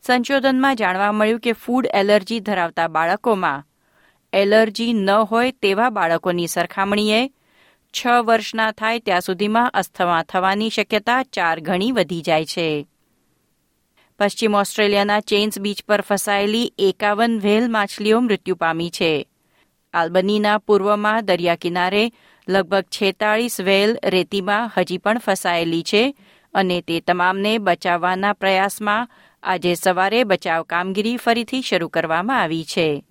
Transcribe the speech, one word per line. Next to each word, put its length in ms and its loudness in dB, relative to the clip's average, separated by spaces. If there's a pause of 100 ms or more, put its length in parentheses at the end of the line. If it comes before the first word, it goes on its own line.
સંશોધનમાં 720 0
જાણવા 360 0
મળ્યું 280 0
કે 120 -2
ફૂડ 420 -2
એલર્જી 460 2
ધરાવતા 480 -2
બાળકોમાં 760 0 (680)
એલર્જી 600 2
ન 180 0
હોય 420 2
તેવા 380 0
બાળકોની 560 0
સરખામણીએ 840 0 (640)
છ 140 -6
વર્ષના 680 0
થાય 280 -4
ત્યાં 200 0
સુધીમાં 500 0
અસ્થમા 520 -2
થવાની 480 0
શક્યતા 520 -2
ચાર 380 -2
ગણી 320 -2
વધી 280 -2
જાય 240 2
છે. 440 -4 (1300)
પશ્ચિમ 360 0
ઓસ્ટ્રેલિયાના 680 2
ચેન્સ 380 -2
બીચ 260 -6
પર 160 2
ફસાયેલી 760 0
એકાવન 640 0
વ્હેલ 300 2
માછલીઓ 500 0
મૃત્યુ 340 0
પામી 360 -2
છે. 380 -2 (640)
આલ્બનીના 680 0
પૂર્વમાં 680 2
દરિયા 320 0
કિનારે 560 -2 (360)
લગભગ 340 0
છેતાળીસ 760 -2
વ્હેલ 440 2
રેતીમાં 720 0
હજી 220 -2
પણ 200 0
ફસાયેલી 640 -2
છે 340 0 (380)
અને 260 0
તે 200 -4
તમામને 580 0
બચાવવાના 760 0
પ્રયાસમાં 760 0 (340)
આજે 320 0
સવારે 500 2
બચાવ 380 0
કામગીરી 540 -2
ફરીથી 460 -2
શરૂ 260 -2
કરવામાં 520 -2
આવી 240 -2
છે. 460 -2